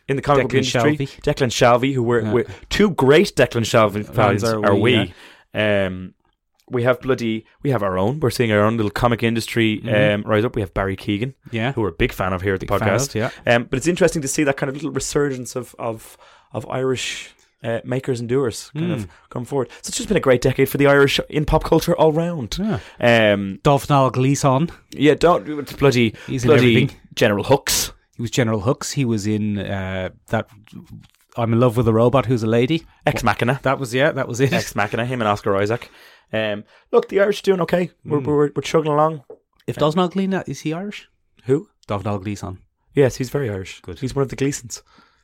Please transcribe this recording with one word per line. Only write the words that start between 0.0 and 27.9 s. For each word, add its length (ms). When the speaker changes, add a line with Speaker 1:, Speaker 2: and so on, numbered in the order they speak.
Speaker 1:
In 80
the 60
comic 220
book 80
Speaker 2:
Declan 60
Speaker 1:
industry. 400
Speaker 2:
Shalvey. 240
Speaker 1:
Declan 300
Shalvey, 420
who 100
were, 180
Speaker 2:
Yeah. 120
Speaker 1:
were 120
two 220
great 440
Declan 300
Shalvey 400
Speaker 2:
Fans 100
Speaker 1:
fans 280
Speaker 2:
are 220
Speaker 1:
are 100
Speaker 2:
we, 60
Speaker 1:
we. 160
Speaker 2:
yeah. 340
Speaker 1:
Um, 260
we 140
have 160
bloody, 460
we 60
have 120
our 160
own. 220
We're 100
seeing 220
our 80
own 160
little 160
comic 320
industry, 580
Speaker 2:
Mm-hmm. 440
Speaker 1:
um, 40
rise 140
up. 100
We 80
have 120
Barry 240
Keegan, 360
Speaker 2:
Yeah. 220
Speaker 1:
who 100
we're 60
a 60
big 180
fan 220
of 80
here 140
at 40
the 60
Speaker 2:
Big 120
fan 120
Speaker 1:
podcast. 200
Speaker 2:
of, 60
yeah. 140
Speaker 1:
Um, 140
but 80
it's 100
interesting 340
to 60
see 160
that 140
kind 120
of 60
little 160
resurgence 640
of, 240
of, 380
of 180
Irish, 640
uh, 220
makers 340
and 80
doers 460
kind 140
Speaker 2:
Mm. 80
Speaker 1:
of 120
come 160
forward. 240
So 60
it's 100
just 120
been 80
a 100
great 140
decade 260
for 100
the 100
Irish 420
in 160
pop 180
culture 320
all 160
round. 480
Speaker 2:
Yeah. 200
Speaker 1:
Um, 640
Speaker 2:
Domhnall 480
Gleeson. 580
Speaker 1:
Yeah, 240
don't, 320
it's 260
bloody, 420
Speaker 2:
He's 160
in 60
Speaker 1:
bloody 260
Speaker 2:
everything. 220
Speaker 1:
General 300
Hooks. 480